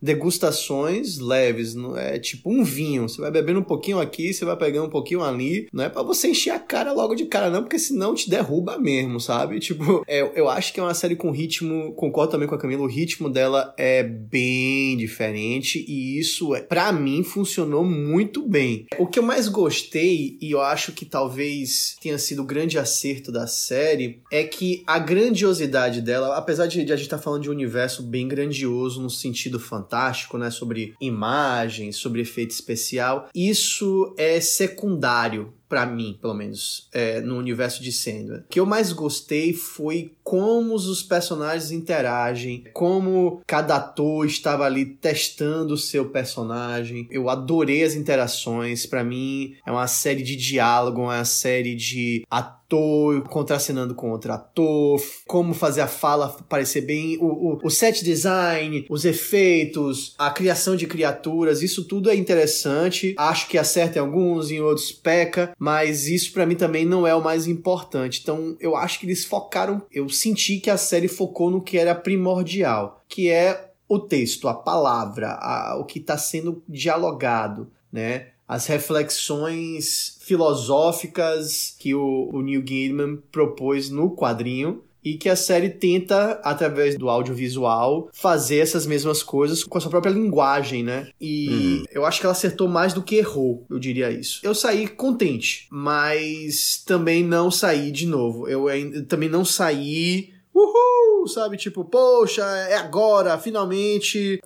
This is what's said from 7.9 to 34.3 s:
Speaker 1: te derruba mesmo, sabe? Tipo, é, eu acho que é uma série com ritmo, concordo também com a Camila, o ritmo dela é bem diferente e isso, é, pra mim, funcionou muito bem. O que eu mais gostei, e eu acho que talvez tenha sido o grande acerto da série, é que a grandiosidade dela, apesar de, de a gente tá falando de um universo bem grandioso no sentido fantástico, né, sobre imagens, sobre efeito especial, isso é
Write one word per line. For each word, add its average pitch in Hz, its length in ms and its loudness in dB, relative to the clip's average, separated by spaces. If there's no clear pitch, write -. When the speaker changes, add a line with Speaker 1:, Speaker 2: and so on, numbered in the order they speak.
Speaker 1:
te - 160 -4
derruba 170 480 0
mesmo, 131 440 0
sabe? 135 400 -2
Tipo, 160 480 0
é, 147 120 0
eu 131 140 4
acho 156 240 -2
que - 80 -6
é - 20 -2
uma 175 100 0
série 170 220 0
com 170 160 -2
ritmo, 160 640 -4
concordo 160 380 0
também 151 160 0
com 151 80 -2
a - 20 -10
Camila, 139 240 -2
o 139 60 0
ritmo 151 420 -4
dela 131 480 2
é 131 240 2
bem 127 920 0
diferente 113 920 -2
e 135 320 -4
isso, 156 380 -2
é, - 40 -6
pra 175 320 0
mim, 143 300 0
funcionou 170 640 0
muito 180 600 0
bem. 127 420 0
O 180 80 4
que 208 140 2
eu - 20 6
mais 240 260 2
gostei, 160 920 0
e 151 100 -8
eu 139 100 2
acho 147 300 0
que 165 140 -14
talvez 135 960 -2
tenha 147 160 -4
sido 143 240 -4
o - 20 -6
grande 151 340 -2
acerto - 340 -2
da 117 160 -4
série, 131 760 -2
é 151 100 2
que 180 440 -4
a 165 120 2
grandiosidade 160 1000 2
dela, 131 340 0
apesar 165 320 0
de, 170 160 -2
de 143 120 -2
a - 20 4
gente 143 140 -8
tá 151 80 -4
falando 147 240 -4
de 143 80 -4
um - 20 -4
universo 127 500 -2
bem 123 240 -4
grandioso 131 760 -2
no 127 80 -6
sentido 120 500 -6
fantástico, 120 800 -4
né, 120 120 -4
sobre 113 480 -8
imagens, 113 960 -2
sobre 120 260 -4
efeito 117 300 -6
especial, 127 800 -4
isso 190 840 0
é 160 240 2